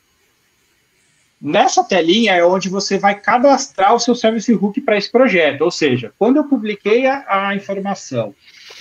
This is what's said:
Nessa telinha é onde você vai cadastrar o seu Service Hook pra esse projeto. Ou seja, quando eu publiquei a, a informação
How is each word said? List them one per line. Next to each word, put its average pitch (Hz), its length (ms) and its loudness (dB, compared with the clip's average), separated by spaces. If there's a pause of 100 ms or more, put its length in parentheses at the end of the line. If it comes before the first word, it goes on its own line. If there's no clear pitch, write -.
(1400)
Nessa 208 420 2
telinha 190 520 0
é 175 100 4
onde 185 240 0
você 196 300 -4
vai 202 200 0
cadastrar 247 760 2
o 233 40 2
seu 233 160 -2
Service 226 380 0
Hook 202 300 -2
pra 214 160 0
esse - 120 -4
projeto. 175 520 2
Ou 170 80 0
seja, 123 480 -2
quando 247 180 2
eu 302 80 2
publiquei 220 640 -2
a, 202 420 -2
a 202 80 -2
informação 190 800 -6 (460)